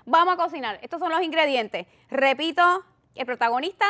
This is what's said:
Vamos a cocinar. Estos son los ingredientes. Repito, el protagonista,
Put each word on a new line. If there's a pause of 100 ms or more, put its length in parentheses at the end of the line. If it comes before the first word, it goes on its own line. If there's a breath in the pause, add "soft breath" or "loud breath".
Vamos
a
cocinar.
Estos
son
los
ingredientes. (240 soft breath)
Repito, (300)
el
protagonista,